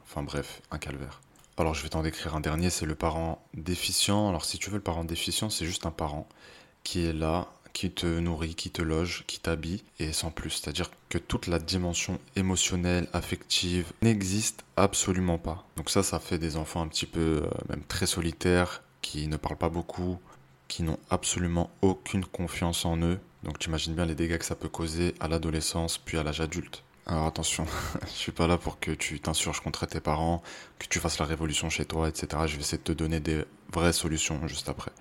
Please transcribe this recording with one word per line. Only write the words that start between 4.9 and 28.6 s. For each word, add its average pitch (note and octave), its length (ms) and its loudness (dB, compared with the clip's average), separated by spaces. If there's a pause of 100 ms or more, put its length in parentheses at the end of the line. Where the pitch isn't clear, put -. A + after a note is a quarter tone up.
déficient, F2+ 460 -2
c'est F2 160 -2
juste - 200 -4
un E2 40 0
parent D2+ 380 -4 (560)
qui F2 200 0
est E2 80 2
là, D#2+ 360 2 (240)
qui - 180 -2
te - 160 -2
nourrit, E2 480 0
qui - 160 -6
te - 120 -4
loge, D#2+ 440 0
qui - 140 -8
t'habille, E2 420 -2 (160)
et D#2 140 -2
sans E2 180 -2
plus. D#2 200 -6
C'est-à-dire D#2 400 -4 (180)
que F2 100 -2
toute - 280 -2
la E2+ 120 2
dimension F2 600 0 (180)
émotionnelle, F2+ 760 4
affective, F2 800 0 (100)
n'existe G#2 600 2 (120)
absolument F#2 640 4
pas. E2+ 280 -4 (100)
Donc D2+ 120 -6
ça, G2+ 140 4
ça F2 160 2
fait F2+ 200 -2
des D#2 180 0
enfants D#2+ 260 -2
un E2 60 -2
petit - 180 -2
peu, D#2+ 360 2
euh, - 80 0 (180)
même D2 160 -4
très - 220 -2
solitaires, F2 760 4 (180)
qui D2+ 260 -4
ne D2+ 100 0
parlent - 200 -2
pas E2+ 140 2
beaucoup, F2 480 -2 (500)
qui - 140 -4
n'ont D#2+ 160 0 (120)
absolument E2+ 600 0 (100)
aucune F#2+ 440 2
confiance - 600 -2
en E2 140 2
eux. E2+ 200 2 (240)
Donc - 160 -6
t'imagines D#2+ 360 -2
bien E2+ 100 2
les D#2+ 100 0
dégâts E2+ 240 0
que - 60 -4
ça - 100 -2
peut - 140 -8
causer E2 520 0
à - 80 -2
l'adolescence, D#2+ 720 0
puis - 200 -2
à D#2 40 2
l'âge D2+ 180 -2
adulte. D#2+ 440 -4 (220)
Alors D#2+ 200 2
attention, E2 400 -2 (200)
<laughs> - 160 -4
je - 100 -8
suis - 200 -4
pas E2+ 140 2
là F2 120 6
pour - 200 -4